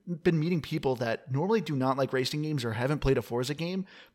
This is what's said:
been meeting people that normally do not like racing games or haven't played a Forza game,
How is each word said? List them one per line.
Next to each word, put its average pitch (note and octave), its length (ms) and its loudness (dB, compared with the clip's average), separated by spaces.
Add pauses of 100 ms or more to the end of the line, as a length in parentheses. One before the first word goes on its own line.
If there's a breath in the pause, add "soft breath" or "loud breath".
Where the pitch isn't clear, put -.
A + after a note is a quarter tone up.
(240)
been E3 160 4
meeting E3 220 2
people C#3 360 0
that A#2 340 -2
normally F#3+ 300 2
do D#3 140 -4
not C3 220 2
like C3+ 160 0
racing C3 280 0
games D3+ 240 -2
or A2+ 80 -2
haven't C3 260 0
played C3+ 180 4
a A#2 40 0
Forza B2 320 -2
game, F3+ 320 -4 (300 loud breath)